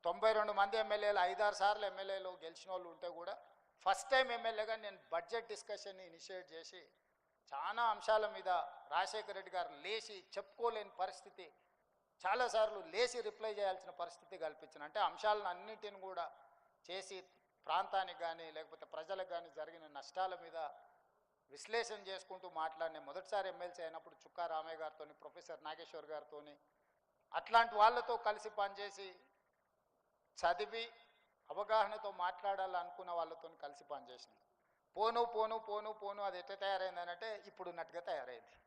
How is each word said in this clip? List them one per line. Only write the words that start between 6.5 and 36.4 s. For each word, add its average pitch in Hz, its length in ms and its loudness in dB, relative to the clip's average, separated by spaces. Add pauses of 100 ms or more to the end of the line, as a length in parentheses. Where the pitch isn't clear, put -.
చేసి 165 360 -14 (640)
చాలా 196 300 0
అంశాల 220 440 4
మీద 190 220 -4 (400)
రాజశేఖర 196 420 0
రెడ్డి 190 200 -8
గారు 175 180 -2
లేచి 190 540 -6 (140)
చెప్పుకోలేని 214 520 -2
పరిస్థితి, 185 640 -6 (760)
చాలాసార్లు 220 520 4
లేచి 226 420 0
రిప్లై 214 320 -4
చేయాల్సిన 190 360 0
పరిస్థితి 175 480 -10
కల్పించిన. 156 460 -8
అంటే 156 160 -4
అంశాలను 208 480 4
అన్నింటిని 202 520 -8
కూడా 180 320 -6 (600)
చేసి 190 340 -8 (400)
ప్రాంతానికి 180 540 0
కానీ 165 320 -4
లేకపోతే 156 340 -12
ప్రజలకు 185 440 -6
కానీ 170 200 -6
జరిగిన 156 380 -10
నష్టాల 180 480 -2
మీద 165 220 -12 (920)
విశ్లేషణ 220 460 -2
చేసుకుంటూ 185 540 -10
మాట్లాడిన 160 500 -2
మొదటిసారి 185 500 -2
ఎమ్మెల్సీ 175 320 -8
అయినప్పుడు 165 340 -10
చుక్కా - 300 -6
రామయ్య 160 320 -4
గారితోని, 151 360 -8
ప్రొఫెసర్ 151 500 -16
నాగేశ్వర్ 156 420 -10
గారితోని, 147 520 -12 (760)
అట్లాంటి 226 420 6
వాళ్ళతో 233 420 8
కలిసి 214 320 0
పనిచేసి 196 680 -4 (1120)
చదివి 208 580 0 (580)
అవగాహనతో 208 640 2
మాట్లాడాలనుకున్న 185 1000 -2
వాళ్ళతో 165 380 -4
కలిసి 151 340 -12
పనిచేసిన. 127 480 -12 (680)
పోను, 233 280 6
పోను, 220 320 2
పోను, 214 360 -4
పోను, 202 300 -6
అది 190 160 -2
ఎట్లా 185 160 -8